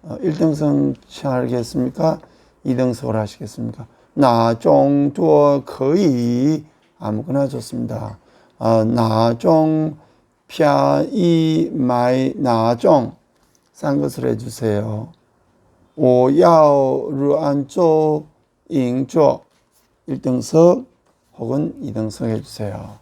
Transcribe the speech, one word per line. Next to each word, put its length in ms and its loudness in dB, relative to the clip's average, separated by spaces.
어, 140 -10
일 120 -2
등석 600 0
하시겠습니까? 1160 -4
이 140 -2
등석으로 420 -2
하시겠습니까? 680 -10
哪种都可以. 2500 2
아무거나 500 -4
좋습니다. 720 -8
어, 260 2
哪种便宜买哪种? - 0
싼 280 -4
것으로 300 -4
해주세요. 760 -4
我要让座赢座. 3500 2
일 160 -8
등석 640 2
혹은 460 -6
이 100 -10
등석 360 -6
해주세요. 720 -10